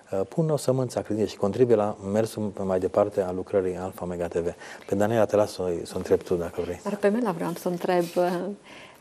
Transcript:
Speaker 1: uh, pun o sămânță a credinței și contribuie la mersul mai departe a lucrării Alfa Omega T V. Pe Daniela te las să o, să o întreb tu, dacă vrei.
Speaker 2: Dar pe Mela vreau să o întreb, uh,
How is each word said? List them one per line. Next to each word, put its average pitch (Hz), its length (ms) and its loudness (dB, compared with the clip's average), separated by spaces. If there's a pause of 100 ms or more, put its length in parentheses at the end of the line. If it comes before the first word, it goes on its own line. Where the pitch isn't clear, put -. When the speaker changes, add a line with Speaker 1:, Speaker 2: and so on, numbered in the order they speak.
(120)
Speaker 1:
uh, 98 160 0
pun 160 220 0
o 151 60 2
sămânță 127 420 0
a 95 40 0
credinței 104 300 0
și - 60 -16
contribuie 113 380 4
la 104 200 0 (160)
mersul 107 400 0 (120)
mai 95 140 2
departe 101 420 2
a 90 120 -2
lucrării 92 440 0
Alfa 92 280 -6
Omega 87 220 -4
T 85 80 -8
V. 85 120 0 (400)
Pe - 80 -2
Daniela 104 300 4
te 101 120 2
las 104 160 4
să - 100 -6
o, 90 40 -2 (160)
să - 120 -10
o - 20 -6
întreb 92 260 2
tu, - 120 -2
dacă 85 260 -4
vrei. 87 220 -6
Speaker 2:
Dar 202 140 -4
pe 202 120 2
Mela 220 220 2
vreau 170 220 -4
să - 160 -6
o - 20 2
întreb, 180 340 2 (120)
uh, 180 160 2 (680)